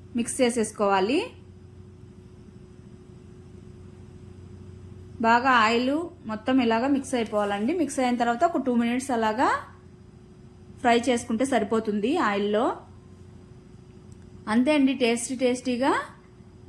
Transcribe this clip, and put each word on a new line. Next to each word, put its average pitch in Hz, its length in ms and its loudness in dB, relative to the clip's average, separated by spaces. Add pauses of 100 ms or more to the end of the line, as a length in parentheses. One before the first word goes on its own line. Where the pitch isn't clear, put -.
(180)
మిక్స్ 233 240 -4
చేసేసుకోవాలి. 220 800 2 (4000)
బాగా 247 260 4 (140)
ఆయిల్ 254 280 2 (360)
మొత్తం 262 340 2
ఇలాగా 226 320 2
మిక్స్ - 220 -4
అయిపోవాలండి. 208 640 0
మిక్స్ 277 200 -4
అయిన 247 200 0
తర్వాత 233 260 0
ఒక 339 180 -2
టూ 247 140 0
మినిట్స్ 240 360 -2
అలాగా 226 320 0 (1300)
ఫ్రై 240 140 6 (120)
చేసుకుంటే 240 440 0
సరిపోతుంది 214 600 0 (180)
ఆయిల్లో. 208 340 0 (1900)
అంతే 254 220 4
అండి, 269 240 4
టేస్టీ 240 420 0
టేస్టీగా 254 480 0 (800)